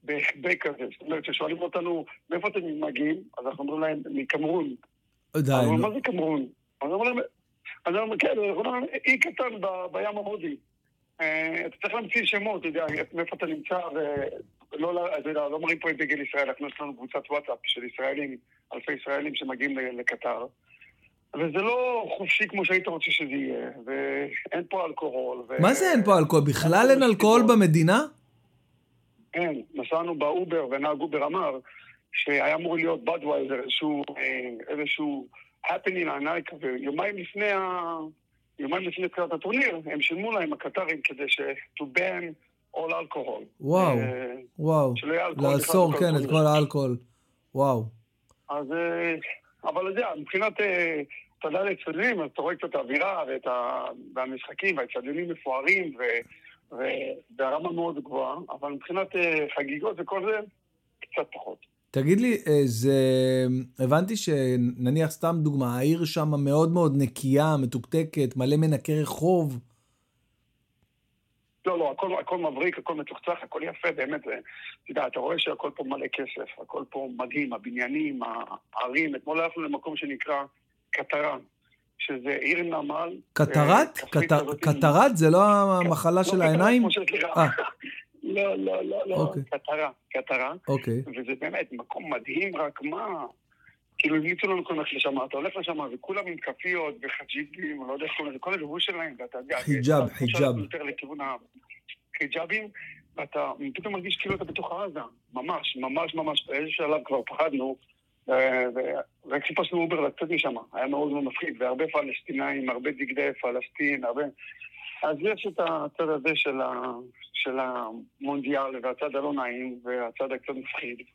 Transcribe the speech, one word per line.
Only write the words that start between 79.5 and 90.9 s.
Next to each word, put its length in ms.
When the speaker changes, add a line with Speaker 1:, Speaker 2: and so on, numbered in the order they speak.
Speaker 1:
למקום 340
שנקרא 480
קטרה, 460
שזה 320
עיר 320
נמל, 540
Speaker 2:
קטרת? 640
Speaker 1:
אה, 80
כפרית 260
Speaker 2:
קטר-, 80
Speaker 1:
כזאת 200
Speaker 2:
קטרת? 560
זה 140
לא 80
Speaker 1:
קט-, 480
Speaker 2:
המחלה 240
Speaker 1:
לא 120
Speaker 2:
של 80
Speaker 1:
קטרת, 120
Speaker 2:
העיניים? 400
Speaker 1:
כמו 80
שיש 220
לך. 120
Speaker 2:
אה. 160
Speaker 1:
<laughs> 40
לא, 360
לא, 260
לא, 220
לא, 100
Speaker 2:
אוקיי. 340
Speaker 1:
קטרה, 400
קטרה. 440
Speaker 2:
אוקיי. 380